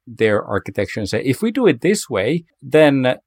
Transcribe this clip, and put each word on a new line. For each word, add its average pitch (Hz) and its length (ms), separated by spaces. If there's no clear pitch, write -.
their 110 360
architecture 101 560
and 101 80
say, 110 160
"If 131 200
we 226 80
do 240 160
it 127 140
this - 280
way, 123 360
then 139 680